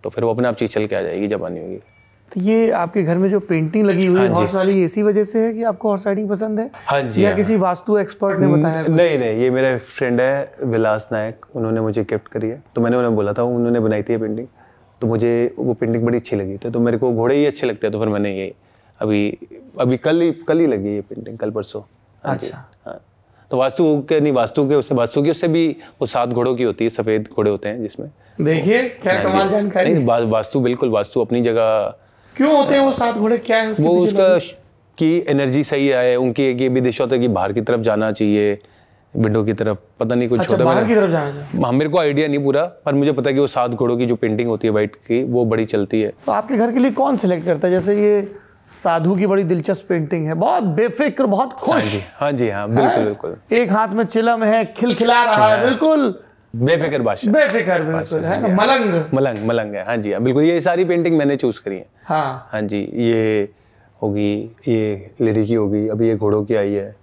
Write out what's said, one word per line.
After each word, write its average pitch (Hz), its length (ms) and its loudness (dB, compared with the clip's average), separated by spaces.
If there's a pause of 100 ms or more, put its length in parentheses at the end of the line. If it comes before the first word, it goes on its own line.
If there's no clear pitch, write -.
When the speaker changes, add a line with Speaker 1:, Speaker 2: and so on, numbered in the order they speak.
Speaker 1:
तो 104 60 -4
फिर 113 140 -4
वो 113 100 2
अपने 123 140 0
आप 117 80 -2
चीज़ 117 160 -2
चल 107 140 -2
के 107 100 -4
आ 92 60 -2
जाएगी 92 260 -4
जब 98 160 -2
आनी 85 160 -8
होगी। 90 160 -10
Speaker 2:
तो - 680 -14
ये 220 300 2
आपके 175 320 -2
घर 170 140 0
में 190 120 2
जो 202 100 2
पेंटिंग 175 460 0
लगी 190 200 2
हुई 180 100 4
है 190 120 4
Speaker 1:
हाँ - 0 -
जी। - 60 0
Speaker 2:
हॉर्स 185 220 0
वाली, 190 280 2
इसी 180 200 -2
वजह 208 200 2
से 220 220 0
है 226 80 -4
कि 226 100 -6
आपको 220 260 -2
हॉर्स 196 160 -2
राइडिंग 202 240 -2
पसंद 214 300 -2
है? 247 120 -6 (140)
Speaker 1:
हाँ 139 160 0
जी, 120 220 0
Speaker 2:
या 202 60 4
Speaker 1:
हाँ। - 60 0
Speaker 2:
किसी 208 220 2
वास्तु 185 400 0
एक्सपर्ट 196 420 -2
ने - 80 4
बताया 160 360 2
कुछ? 165 80 0
Speaker 1:
नहीं, 160 280 4
नहीं, 110 180 0
ये 127 120 2
मेरे 127 280 2
फ्रेंड 120 440 -2
है 135 300 0 (120)
विलास 110 480 0
नायक, 113 340 -6 (100)
उन्होंने 113 260 -2
मुझे 110 220 0
गिफ्ट 104 240 -4
करी 110 220 -6
है, 135 140 -12 (120)
तो 120 60 0
मैंने 117 160 2
उन्हें 120 180 2
बोला 104 180 0
था, 123 100 -2
उन्होंने 120 360 0
बनाई 107 240 0
थी 117 100 -2
ये 113 60 -2
पेंटिंग, 110 280 -6 (540)
तो 120 60 -2
मुझे 117 520 0
वो 127 140 -2
पेंटिंग 113 300 -2
बड़ी 120 140 0
अच्छी 117 180 -4
लगी 98 220 -6
थी, 117 120 -8
तो 120 100 -4
मेरे 117 180 2
को 123 160 0
घोड़े 120 220 2
ही 147 100 2
अच्छे 139 220 -2
लगते 110 200 -4
हैं, 104 40 -2
तो 107 80 -6
फिर 110 80 0
मैंने 104 300 -2
ये 95 160 -8 (460)
अभी, 104 380 0 (420)
अभी 127 180 2
कल 160 240 0
ही, 170 100 2
कल 160 280 -2
ही 165 80 2
लगी 104 220 -2
ये 104 120 -4
पेंटिंग, 110 360 -14
कल 107 140 -4
परसों। 107 300 -8 (440)
हाँ 139 120 -2
जी, - 100 -10
Speaker 2:
अच्छा। - 220 -16 (160)
Speaker 1:
हाँ। - 160 -16 (500)
तो 135 60 0
वास्तु 143 520 2
के, 156 100 4
नहीं, 147 140 2
वास्तु 127 360 0
के 147 60 4
उससे, 139 200 0
वास्तु 120 260 0
की 147 80 2
उससे 165 180 0
भी 160 300 0 (240)
वो 135 40 -2
सात 123 240 -2
घोड़ों 120 260 0
की 127 80 -2
होती 110 200 0
है, 113 60 2
सफेद 110 460 -2
घोड़े 104 160 2
होते 101 180 -4
हैं 117 120 -8
जिसमें। 110 300 -10 (300)
Speaker 2:
देखिए, 160 420 2
क्या 202 300 -4
Speaker 1:
हाँ 202 100 0
जी। 190 60 0
Speaker 2:
कमाल 190 200 2
जानकारी। 190 440 0
Speaker 1:
नहीं, 147 120 2
वा-, 117 200 2
वास्तु 110 340 0
बिल्कुल, 123 300 0
वास्तु 107 320 0
अपनी 120 200 0
जगह। 113 520 0 (420)
Speaker 2:
क्यों 294 220 4
होते 277 180 2
हैं 277 60 4
वो 269 100 4
सात 233 240 -2
घोड़े, 220 220 0
क्या 226 200 0
है 220 140 0
उसके 156 120 0
Speaker 1:
वो 170 100 4
Speaker 2:
पीछे 180 120 4
Speaker 1:
उसका 196 180 2
Speaker 2:
मतलब? 185 140 4
Speaker 1:
श-, - 140 -4 (460)
की 165 300 2
एनर्जी 139 360 0
सही 139 280 0
आए, 123 240 2
उनकी 127 280 0
एक 127 180 0
ये 131 80 2
भी 127 120 2
दिशा 123 220 0
होता 127 120 0
है 120 60 2
कि 123 60 2
बाहर 98 260 0
की 117 80 0
तरफ 120 180 0
जाना 110 320 0
चाहिए, 104 480 2 (560)
विंडो 107 280 0
की 107 100 0
तरफ, 104 240 -2 (220)
पता 120 160 -2
नहीं 120 140 0
कुछ 120 100 2
Speaker 2:
अच्छा, 185 140 0
Speaker 1:
होता 170 100 2
है, - 20 4
Speaker 2:
बाहर 170 160 4
Speaker 1:
मैंने 226 140 2
Speaker 2:
की 214 60 6
तरफ 180 100 2
जाना 147 200 -2
चाहिए। 143 320 -6
Speaker 1:
हाँ, 120 80 0
मेरे 147 180 2
को 175 100 2
आइडिया 151 280 2
नहीं 143 160 -2
पूरा, 139 200 2
पर 170 300 -6
मुझे 143 180 2
पता 135 180 0
है 139 40 0
कि 139 60 2
वो 143 80 4
सात 123 240 0
घोड़ों 120 260 0
की 123 80 0
जो 117 100 0
पेंटिंग 113 340 -2
होती 110 180 -2
है 107 60 2
वाइट 107 220 0
की, 120 280 -2
वो 123 220 0
बड़ी 110 200 0
चलती 110 360 -2
है। 101 120 -2 (120)
Speaker 2:
तो - 60 -2
आपके 220 260 -2
घर 233 140 2
के 247 80 0
लिए 262 120 4
कौन 269 240 0
सिलेक्ट 180 300 -2
करता 170 220 0
है? 180 60 2
जैसे 185 220 2
ये 208 360 2 (520)
साधु 170 320 2
की 196 120 2
बड़ी 196 160 2
दिलचस्प 180 460 -2
पेंटिंग 165 380 -2
है, 160 60 -2
बहुत 254 300 0
बेफिक्र, 233 600 0
बहुत 226 280 0
खुश। - 200 -2
Speaker 1:
हाँ 302 80 2
जी, 104 200 -2 (140)
हाँ 143 160 -2
जी, 120 180 0
हाँ, 104 180 -4
बिल्कुल, 123 200 2
Speaker 2:
हाँ? - 160 0
Speaker 1:
बिल्कुल। 107 320 -6 (160)
Speaker 2:
एक 226 200 2
हाथ 214 160 2
में 214 160 -2
चिलम 226 400 0
है, 220 340 0
खिलखिला 240 460 2
रहा 214 240 4
है, 214 100 4
Speaker 1:
हाँ। 220 80 0
Speaker 2:
बिल्कुल। 269 540 2 (360)
Speaker 1:
बेफिक्र 143 460 0
बादशाह। 117 320 0
Speaker 2:
बेफिक्र, 233 400 2
बिल्कुल, 160 200 -2
Speaker 1:
बादशाह, 160 260 -4
Speaker 2:
है 165 80 -4
Speaker 1:
हाँ 180 140 -2
Speaker 2:
ना? 226 60 -2
Speaker 1:
जी, 185 60 2
हाँ। 208 140 2
Speaker 2:
मलंग। 208 460 0
Speaker 1:
मलंग, 120 340 0
मलंग 110 260 -2
है, 95 120 -8
हाँ 117 120 -2
जी, 104 140 -4
हाँ, 101 100 -2
बिल्कुल, 131 220 2
ये 170 180 2
सारी 175 240 0
पेंटिंग 170 320 0
मैंने 143 180 2
चूज़ 131 260 -2
करी 98 140 -8
है। - 100 -14 (200)
Speaker 2:
हाँ। 139 460 -4
Speaker 1:
हाँ 107 100 -4
जी, 101 320 -4
ये 110 560 0 (520)
होगी, 104 540 -4 (120)
ये 107 440 -2 (100)
लेडी 110 240 2
की 113 80 -2
होगी, 107 340 0
अभी 110 200 0
ये 113 80 2
घोड़ों 104 300 0
की 113 100 -2
आई 101 160 0
है 101 320 -6